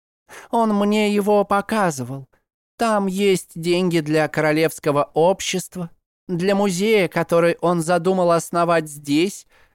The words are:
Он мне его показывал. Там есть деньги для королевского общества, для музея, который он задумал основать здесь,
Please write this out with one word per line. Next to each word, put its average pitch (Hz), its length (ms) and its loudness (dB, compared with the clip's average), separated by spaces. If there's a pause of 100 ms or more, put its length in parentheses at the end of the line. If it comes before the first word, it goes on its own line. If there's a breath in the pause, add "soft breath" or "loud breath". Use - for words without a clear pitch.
(520 loud breath)
Он 220 240 0
мне 208 360 2
его 208 340 2
показывал. 160 800 -2 (500)
Там 214 300 0
есть 190 520 -2
деньги 175 420 0
для 151 260 0
королевского 151 840 0
общества, 180 760 -2 (380)
для 180 260 0
музея, 202 540 2
который 170 540 0
он 170 200 0
задумал 175 500 0
основать 170 580 0
здесь, 147 580 -2 (280 soft breath)